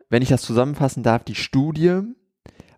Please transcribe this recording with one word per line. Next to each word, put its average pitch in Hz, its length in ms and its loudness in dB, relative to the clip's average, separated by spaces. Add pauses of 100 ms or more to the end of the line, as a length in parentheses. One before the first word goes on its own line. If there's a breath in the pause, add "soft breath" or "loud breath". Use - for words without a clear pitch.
wenn 120 120 2
ich 135 80 0
das 127 140 2
zusammenfassen 131 600 -2
darf, 113 220 2
die 107 100 -10
Studie 160 680 0 (760 loud breath)